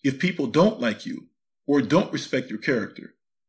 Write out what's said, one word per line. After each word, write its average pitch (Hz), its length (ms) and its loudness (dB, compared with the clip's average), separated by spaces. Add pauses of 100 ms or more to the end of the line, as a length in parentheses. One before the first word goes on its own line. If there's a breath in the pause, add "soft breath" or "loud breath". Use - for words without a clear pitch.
If 135 160 0
people 170 280 -2
don't 156 340 4
like 113 260 -4
you - 220 -12 (380)
or 143 160 4
don't 147 300 2
respect - 380 -4
your - 80 -6
character, - 560 -4 (340)